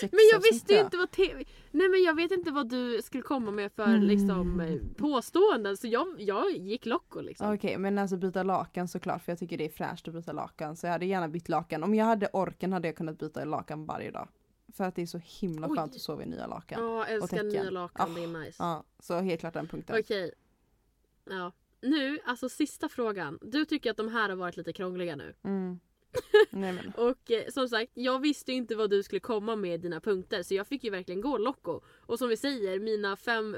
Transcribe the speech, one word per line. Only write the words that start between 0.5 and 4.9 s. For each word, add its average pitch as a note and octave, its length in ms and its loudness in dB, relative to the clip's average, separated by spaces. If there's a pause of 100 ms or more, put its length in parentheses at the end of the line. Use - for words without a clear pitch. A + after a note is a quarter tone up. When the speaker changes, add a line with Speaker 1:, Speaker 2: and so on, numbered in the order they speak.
Speaker 1:
visste D#4 200 4
ju G#4 40 12
Speaker 2:
tror - 0 -
jag. G#4 80 8
Speaker 1:
inte F#4 120 -2
vad F4+ 140 0
te-, D#4 340 0 (260)
nej, F#4 180 6
men F#4 140 6
jag D#4+ 120 6
vet E4+ 160 2
inte F4 200 0
vad C#4 180 0
du A#3+ 320 -2
skulle B3 220 -6
komma A#3+ 280 -2
med G3+ 200 -4
för, A3 160 -6
Speaker 2:
Mm. A3 140 6
Speaker 1:
liksom, G3 580 4
eh, E3+ 200 -2 (180)